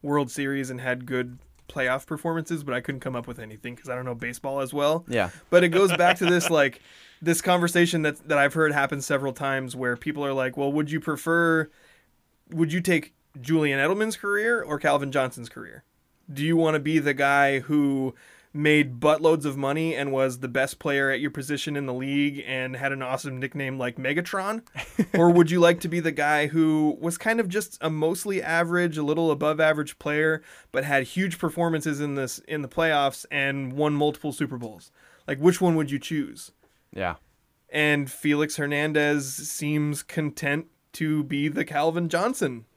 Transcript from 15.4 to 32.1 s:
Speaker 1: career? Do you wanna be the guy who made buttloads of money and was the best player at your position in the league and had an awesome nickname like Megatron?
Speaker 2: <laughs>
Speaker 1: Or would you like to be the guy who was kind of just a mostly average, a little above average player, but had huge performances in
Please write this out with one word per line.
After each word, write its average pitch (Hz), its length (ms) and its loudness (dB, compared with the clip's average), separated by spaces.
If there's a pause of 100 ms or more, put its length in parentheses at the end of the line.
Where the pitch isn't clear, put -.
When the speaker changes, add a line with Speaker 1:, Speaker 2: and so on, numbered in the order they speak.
Speaker 1:
career? - 340 -18 (500)
Do 139 120 -4
you 165 120 4
wanna 160 240 4
be 151 180 2
the 143 160 2
guy 139 460 4
who 139 540 0 (420)
made 147 440 2
buttloads 156 440 2
of 139 120 -4
money 143 400 -2
and 139 160 -4
was 131 260 0
the 127 80 -8
best 131 320 -2
player 139 320 0
at 131 80 0
your 143 120 -4
position 147 460 -6
in 143 100 -4
the 127 80 -4
league 139 520 -2
and 131 300 -6
had 139 160 -2
an 135 100 -6
awesome 131 380 -6
nickname 135 380 -6
like 123 180 -4
Megatron? 185 680 -4 (260)
Speaker 2:
<laughs> - 300 -2
Speaker 1:
Or 170 120 8
would 170 200 8
you 175 100 2
like 170 200 6
to 180 80 -6
be 165 120 -2
the 160 120 -2
guy 147 360 2
who 156 520 2
was 170 180 -2
kind 226 220 0
of 208 80 0
just 208 320 -4
a 160 100 -2
mostly 165 520 -2
average, 170 560 0
a 156 40 -2
little 156 280 2
above 151 300 0
average 151 380 2
player, 151 440 0 (300)
but 135 120 -2
had 143 200 2
huge 180 340 -4
performances 160 600 -2
in 147 160 -4